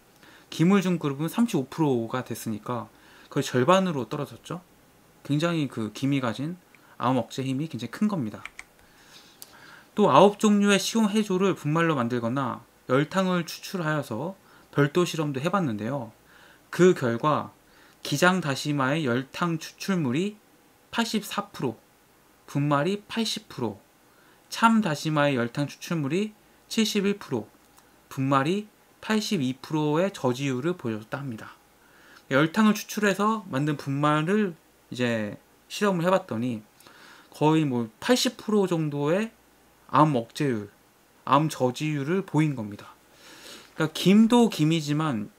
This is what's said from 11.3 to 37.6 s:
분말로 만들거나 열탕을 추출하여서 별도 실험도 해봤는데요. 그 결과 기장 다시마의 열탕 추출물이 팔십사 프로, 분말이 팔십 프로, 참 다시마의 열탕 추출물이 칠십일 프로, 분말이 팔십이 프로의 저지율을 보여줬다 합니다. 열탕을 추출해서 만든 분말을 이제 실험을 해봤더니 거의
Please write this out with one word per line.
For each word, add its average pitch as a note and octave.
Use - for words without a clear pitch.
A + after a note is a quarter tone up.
분말로 D#3+
만들거나 A#2
열탕을 F3
추출하여서 D#3
별도 D3
실험도 D3+
해봤는데요. C3
그 F3+
결과 A#2+
기장 F3+
다시마의 D3
열탕 C3+
추출물이 F3
팔십사 A3
프로, C3
분말이 D3
팔십 -
프로, G#2
참 A3+
다시마의 D3+
열탕 A#2+
추출물이 E3+
칠십일 G3+
프로, A#2+
분말이 C#3
팔십이 G3+
프로의 D#3
저지율을 C3+
보여줬다 A2
합니다. A#2
열탕을 D#3+
추출해서 G#3
만든 C#3+
분말을 D3+
이제 A#2
실험을 F#3+
해봤더니 B2
거의 D#3